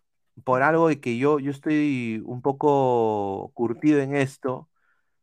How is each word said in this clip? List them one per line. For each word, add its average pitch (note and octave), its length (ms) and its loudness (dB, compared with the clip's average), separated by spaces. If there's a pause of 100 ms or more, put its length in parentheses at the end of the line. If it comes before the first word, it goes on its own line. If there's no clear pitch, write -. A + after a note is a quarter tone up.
(440)
por B2+ 200 2
algo E3 240 4
de D3 120 0
que A#2+ 180 -4
yo, D3 220 2
yo C#3 120 -6
estoy C#3 760 -2
un B2 160 -10
poco A#2+ 1120 0
curtido C3 460 0
en C#3 160 -2
esto, C3+ 540 -4 (520)